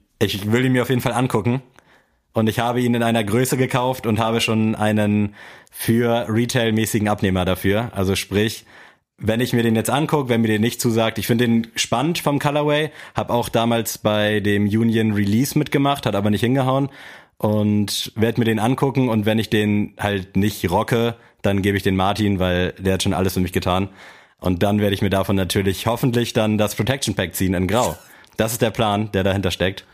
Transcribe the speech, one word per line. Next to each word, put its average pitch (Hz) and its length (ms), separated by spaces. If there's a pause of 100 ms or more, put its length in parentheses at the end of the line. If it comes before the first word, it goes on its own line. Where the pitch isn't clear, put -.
(200)
Ich 104 320
will 127 140
ihn 131 60
mir 127 120
auf - 60
jeden 123 120
Fall 123 120
angucken. 123 480 (760)
Und 110 100
ich 110 120
habe 120 220
ihn 120 120
in 117 80
einer 117 220
Größe 123 340
gekauft 127 480
und 110 140
habe 113 220
schon 110 340
einen 104 580 (380)
für 117 580
Retail-mäßigen 110 760
Abnehmer 95 380
dafür. 101 500
Also 95 200
sprich, 107 480 (540)
wenn 110 220
ich 127 140
mir 117 100
den 113 120
jetzt 110 140
anguck, 143 400
wenn 117 120
mir 113 60
den 107 140
nicht 120 180
zusagt, 113 380
ich 101 80
finde 120 220
den 113 260
spannend 147 460
vom 143 180
Colorway, 147 540 (240)
hab 107 160
auch 117 180
damals 117 480
bei 107 420
dem 101 280
Union 110 460
Release 104 440
mitgemacht, 143 480
hat 104 100
aber 101 140
nicht 104 120
hingehauen 131 480 (480)
und 104 800
werd 113 220
mir 117 80
den 110 140
angucken 127 500
und 110 160
wenn 110 140
ich 107 100
den 104 500
halt 101 380
nicht 98 320
rocke, 117 460 (260)
dann 98 220
gebe 101 120
ich 95 60
den 95 140
Martin, 101 420
weil 90 400
der 95 160
hat 92 100
schon 95 120
alles 92 180
für 95 60
mich 92 140
getan. 92 360 (500)
Und 90 220
dann 104 180
werde 101 140
ich - 80
mir 101 80
davon 98 260
natürlich 95 520
hoffentlich 120 460
dann 107 260
das 104 160
Protection 113 400
Pack 90 180
ziehen 95 220
in 92 120
Grau. 98 300 (400)
Das 110 140
ist 120 100
der 113 80
Plan, 107 420
der 95 120
dahinter 95 260
steckt. - 440